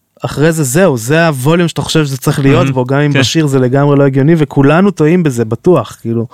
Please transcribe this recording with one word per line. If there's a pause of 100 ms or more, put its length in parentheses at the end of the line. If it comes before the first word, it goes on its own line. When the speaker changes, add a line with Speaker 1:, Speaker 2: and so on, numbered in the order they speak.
(260)
Speaker 1:
אחרי
זה
זהו,
זה
הווליום
שאתה
חושב
שזה
צריך
להיות
Speaker 2:
מהמם.
Speaker 1:
בו,
גם
אם
Speaker 2:
כן.
Speaker 1:
בשיר
זה
לגמרי
לא
הגיוני,
וכולנו
טועים
בזה,
בטוח,
כאילו,